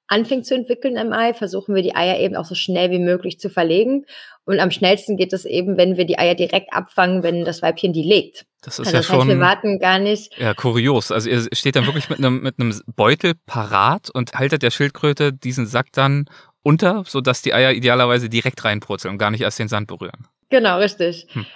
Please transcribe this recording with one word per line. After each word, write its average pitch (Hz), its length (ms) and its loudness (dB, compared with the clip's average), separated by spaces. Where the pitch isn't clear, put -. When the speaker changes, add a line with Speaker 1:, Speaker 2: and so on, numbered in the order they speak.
Speaker 1:
anfängt 226 380 0
zu - 80 0
entwickeln 247 420 -4
im 226 160 -4
Ei, 233 220 0
versuchen 196 400 -6
wir 190 80 2
die 180 140 -4
Eier 180 240 0
eben 190 160 -2
auch 160 100 -6
so 185 80 -10
schnell 180 360 -2
wie 180 100 0
möglich 175 400 -2
zu 196 100 -8
verlegen. 214 560 0
Und 196 140 0
am 180 100 2
schnellsten 196 480 0
geht 185 160 0
es 185 100 -6
eben, 180 320 -2
wenn 180 220 4
wir 180 80 2
die - 120 -2
Eier 175 180 2
direkt 185 360 -2
abfangen, 180 520 0
wenn 170 200 0
das 165 160 -6
Weibchen 170 320 0
die 156 120 -2
legt. - 420 0
Speaker 2:
Das - 160 -12
ist - 80 -4
Speaker 1:
Also - 60 0
Speaker 2:
ja - 80 4
Speaker 1:
das - 100 -2
heißt, 143 160 4
wir 135 60 4
Speaker 2:
schon - 80 4
Speaker 1:
warten 196 380 2
gar 185 200 4
nicht. 208 400 -2
Speaker 2:
ja, 110 160 0
kurios. 120 580 2
Also 110 160 0
ihr 120 240 0
steht - 240 -2
dann 123 100 4
wirklich 139 220 -4
mit 143 120 -4
einem, 131 200 2
mit 131 180 -6
einem 113 220 -2
Beutel 151 400 2
parat 107 640 0
und 123 260 -6
haltet 139 280 -2
der 120 80 2
Schildkröte 143 640 0
diesen 127 320 -4
Sack 120 260 -4
dann 139 340 2
unter, 180 440 4
sodass 127 360 -2
die - 120 -2
Eier 131 180 4
idealerweise 123 560 2
direkt 117 360 -4
reinpurzeln 104 500 -4
und 98 40 -10
gar 104 140 2
nicht 110 100 -4
erst 104 160 -2
den 110 100 -4
Sand 107 200 -4
berühren. 90 380 -14
Speaker 1:
Genau, 220 280 2
richtig. 185 540 -2
Speaker 2:
Hm. 107 240 -8